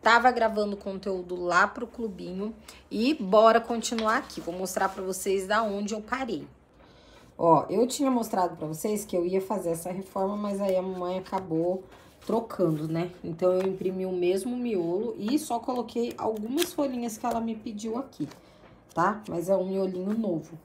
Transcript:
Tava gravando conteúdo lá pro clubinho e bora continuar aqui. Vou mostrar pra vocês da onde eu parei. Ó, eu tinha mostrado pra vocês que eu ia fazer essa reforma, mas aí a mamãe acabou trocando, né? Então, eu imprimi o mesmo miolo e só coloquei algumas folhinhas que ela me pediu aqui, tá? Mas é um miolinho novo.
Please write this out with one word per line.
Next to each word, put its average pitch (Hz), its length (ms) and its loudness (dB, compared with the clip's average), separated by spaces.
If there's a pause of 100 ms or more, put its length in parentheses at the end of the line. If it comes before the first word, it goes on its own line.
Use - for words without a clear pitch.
Tava 233 300 8
gravando 208 460 0
conteúdo 190 580 -6
lá 180 320 4
pro 233 200 -6
clubinho 190 680 -8 (360)
e 233 220 2
bora 220 460 6
continuar 226 580 -2
aqui. - 240 -8
Vou 170 120 -8
mostrar 190 360 -2
pra 190 140 -8
vocês 190 440 -2
da 214 160 2
onde 202 300 -4
eu 214 80 -6
parei. 220 460 -6 (880)
Ó, 165 320 6
eu 214 180 4
tinha 269 240 0
mostrado 190 440 0
pra 156 120 -8
vocês 208 380 -2
que - 120 -2
eu 175 80 2
ia 185 160 2
fazer 180 300 -2
essa 165 200 -4
reforma, 190 460 -4
mas 202 240 -2
aí 196 140 2
a 185 60 2
mamãe 185 360 -4
acabou 185 680 -2 (420)
trocando, 170 600 0
né? 165 240 -2 (120)
Então, 175 280 0
eu 185 160 4
imprimi 185 380 2
o 185 60 -2
mesmo 185 440 2
miolo 214 640 0
e 226 220 2
só 233 200 -2
coloquei 240 580 -2
algumas 226 540 0
folhinhas 247 460 -2
que - 80 -8
ela 233 160 0
me 226 140 -4
pediu 220 420 -8
aqui, 262 320 -8 (640)
tá? 196 340 0
Mas 170 220 -6
é 196 80 4
um 185 100 0
miolinho 190 500 -2
novo. 165 480 -4